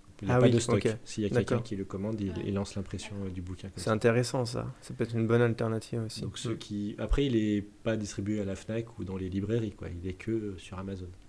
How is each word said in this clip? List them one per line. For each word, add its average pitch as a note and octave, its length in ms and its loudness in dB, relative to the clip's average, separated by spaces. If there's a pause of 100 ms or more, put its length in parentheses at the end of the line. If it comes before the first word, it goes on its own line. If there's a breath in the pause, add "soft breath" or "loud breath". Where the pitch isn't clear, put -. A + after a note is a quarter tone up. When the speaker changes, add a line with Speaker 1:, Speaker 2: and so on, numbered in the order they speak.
(220)
Speaker 1:
Il G2 60 -2
n'y B2 60 4
a - 20 6
Speaker 2:
Ah B2 40 8
Speaker 1:
pas A#2 60 8
Speaker 2:
oui, B2+ 60 10
Speaker 1:
de A#2 80 6
stock. A#2 260 2
Speaker 2:
ok. A2 180 4
Speaker 1:
S'il - 200 -4
y - 20 2
a G2 40 2
quelqu'un A#2 260 2
Speaker 2:
D'accord. G#2+ 80 0
Speaker 1:
qui G#2+ 120 -6
le F#2+ 100 -4
commande, G#2 360 -4
il, F#2+ 100 0 (140)
il G2+ 80 0
lance G2 220 -2
l'impression, G2 400 -6 (100)
euh, F#2+ 40 -4
du F#2 120 -6
bouquin F#2 280 -8
comme - 80 -12
Speaker 2:
C'est F#2 80 -6
Speaker 1:
ça. A2+ 60 2
Speaker 2:
intéressant, A#2+ 540 4
ça. A#2 220 -4 (140)
Ça - 120 -12
peut B2 100 -2
être A2+ 120 -2
une A2+ 100 2
bonne A#2 160 6
alternative A2+ 640 0
aussi. G#2+ 160 -8
Speaker 1:
Donc, - 160 -6
ceux A#2 160 -4
Speaker 2:
Mm. A2+ 40 -4
Speaker 1:
qui... G#2 420 -4
Après, B2 260 4
il B2+ 80 2
n'est G#2+ 280 4 (220)
pas A2+ 140 2
distribué G#2 420 -2
à G2 60 0
la F#2+ 100 -4
FNAC A2+ 440 -6
ou G2 40 -4
dans F#2+ 140 -4
les F#2 120 -4
librairies, G2+ 420 0
quoi. - 180 -10
Il F2 180 -6
est F2+ 60 -4
que, - 180 -8
euh, G#2+ 280 -2
sur - 180 -12
Amazon. F#2+ 300 -6 (220)